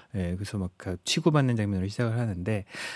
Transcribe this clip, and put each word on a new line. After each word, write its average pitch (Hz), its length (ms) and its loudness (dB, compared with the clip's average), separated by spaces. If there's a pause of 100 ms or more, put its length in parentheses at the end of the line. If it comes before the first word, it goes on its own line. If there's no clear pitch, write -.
(160)
예, 90 220 0
그래서 101 200 -6
막 90 200 -2
그 92 280 -6
치고받는 147 500 4
장면으로 101 320 2
시작을 113 300 0
하는데, 101 480 -2 (300)